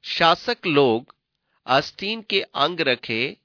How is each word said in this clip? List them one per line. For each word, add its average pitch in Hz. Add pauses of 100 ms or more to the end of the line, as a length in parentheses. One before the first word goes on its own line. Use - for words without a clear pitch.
शासक 175
लोग 139 (520)
आस्तीन 196
के 202
अंगरखे 139